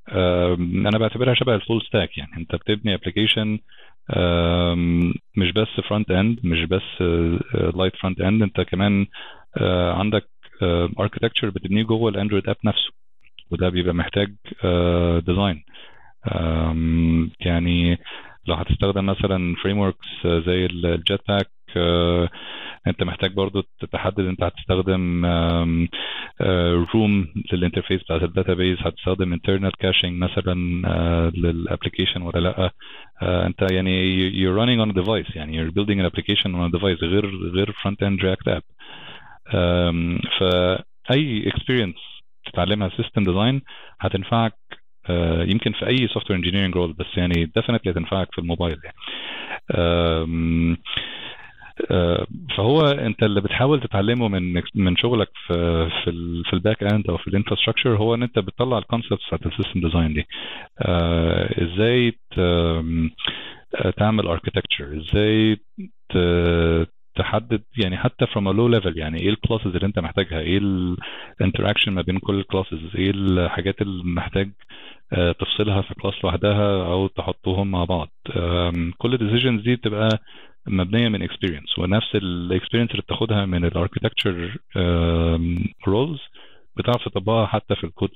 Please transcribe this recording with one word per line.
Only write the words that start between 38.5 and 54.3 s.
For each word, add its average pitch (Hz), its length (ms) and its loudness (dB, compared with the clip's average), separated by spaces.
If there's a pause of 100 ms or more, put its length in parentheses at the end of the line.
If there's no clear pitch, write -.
app. - 60 -10 (880)
آم، 87 680 2 (180)
فأي 98 1120 0
experience - 720 -4 (220)
تتعلمها 95 440 0
system - 360 -2
design 107 360 2 (400)
هتنفعك، 107 540 0 (520)
آه، 85 360 2
يمكن 98 300 0
في - 140 -6
أي 123 220 2
software 95 340 -2
engineering 92 320 0
role، 85 240 0
بس 87 80 -6 (100)
يعني 87 420 0
definitely 113 300 0
هتنفعك 90 440 -2
في - 60 -8
الموبايل 85 460 -2
يعني. - 120 -16 (800)
آم، 82 1000 2 (1120)
آه، 87 360 2 (300)
فهو 139 240 4
انت 139 420 2
اللي 104 180 2
بتحاول 131 400 2
تتعلمه 113 480 0
من، 90 340 0 (120)